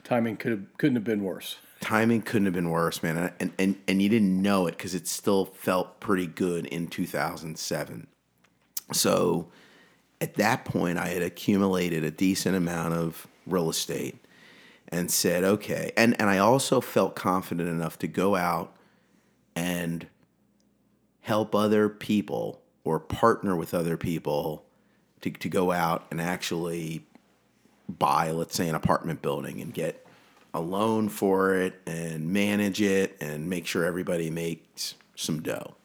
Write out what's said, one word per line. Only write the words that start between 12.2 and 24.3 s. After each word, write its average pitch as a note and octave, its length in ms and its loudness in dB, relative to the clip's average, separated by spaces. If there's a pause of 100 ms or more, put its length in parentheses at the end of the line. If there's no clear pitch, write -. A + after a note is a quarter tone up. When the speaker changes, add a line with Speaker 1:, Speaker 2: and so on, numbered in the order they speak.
Speaker 2:
amount E2+ 380 0
of E2 340 -4 (180)
real E2+ 240 0
estate C#2 460 -4 (760)
and F2 180 -2
said, F2 340 0
"Okay." E2 520 0
And, A#2 240 4
and G#2+ 100 4
I F#2+ 100 4
also B2 420 4
felt G2 340 0
confident F2+ 540 -2
enough E2 300 -4
to F#2 80 -4
go F#2+ 280 0
out E2+ 400 -2 (800)
and E2+ 520 -4 (1120)
help G#2+ 340 0
other G#2+ 320 4
people E2 760 -2 (220)
or D#2+ 160 0
partner G2+ 560 2
with E2 180 -4
other E2+ 240 0
people D2+ 680 -4 (560)